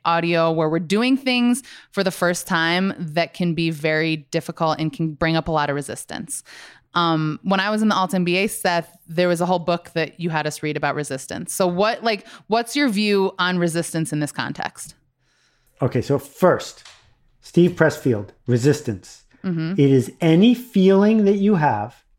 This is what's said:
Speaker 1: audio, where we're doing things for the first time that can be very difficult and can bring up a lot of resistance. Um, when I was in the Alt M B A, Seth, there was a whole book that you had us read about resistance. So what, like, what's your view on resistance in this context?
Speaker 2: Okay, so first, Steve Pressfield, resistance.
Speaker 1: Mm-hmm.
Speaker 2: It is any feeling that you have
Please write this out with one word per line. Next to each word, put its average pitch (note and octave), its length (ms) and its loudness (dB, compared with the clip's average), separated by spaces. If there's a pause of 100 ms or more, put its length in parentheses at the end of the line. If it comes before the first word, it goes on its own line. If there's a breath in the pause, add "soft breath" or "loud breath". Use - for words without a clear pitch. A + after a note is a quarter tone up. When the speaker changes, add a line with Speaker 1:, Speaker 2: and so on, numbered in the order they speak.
Speaker 1:
audio, E3+ 480 2
where D#3+ 160 0
we're E3 120 -2
doing G#3 360 0
things B3 480 0 (280 loud breath)
for G3 120 -2
the F#3 80 0
first F3 340 -2
time F3+ 540 0
that D#3+ 340 -4
can F3 200 0
be E3 160 0
very D#3 480 -2
difficult D#3 600 -4
and D#3 120 -2
can D#3+ 220 -4
bring E3 240 0
up D#3+ 100 -4
a E3+ 40 -4
lot D3 180 0
of C#3 60 -2
resistance. - 680 -10 (500 loud breath)
Um, D#3+ 500 0
when F#3+ 180 0
I G3+ 80 -2
was G#3+ 120 0
in A3 60 4
the G#3 80 2
Alt F#3 180 -2
M F3+ 120 0
B F3 100 0
A, F#3+ 120 0
Seth, F3 460 -2 (140)
there F3 220 0
was E3+ 100 0
a F3+ 60 0
whole F3+ 140 0
book E3+ 340 -4
that D#3+ 260 -4
you E3+ 100 -4
had D3+ 160 -2
us D3+ 160 -8
read D3+ 140 -4
about C#3+ 200 -2
resistance. C#3+ 580 -8
So G3 120 0
what, F#3+ 380 0
like, A3 240 -2 (200 loud breath)
what's A#3 280 -2
your C#4+ 140 2
view G3+ 500 2
on F3+ 200 0
resistance E3+ 520 -2
in D3+ 80 -2
this D3 140 -4
context? - 640 -8 (840)
Speaker 2:
Okay, B2+ 200 0
so C#3 180 0
first, - 640 -2 (560)
Steve E3+ 320 2
Pressfield, C3 580 0 (160)
resistance. B2 760 0 (220)
Speaker 1:
Mm-hmm. E3 320 -2
Speaker 2:
It C#3 140 6
is C3 280 2
any F3 340 6
feeling G3+ 720 4
that G3 120 4
you G3+ 180 2
have B2+ 480 -2 (160)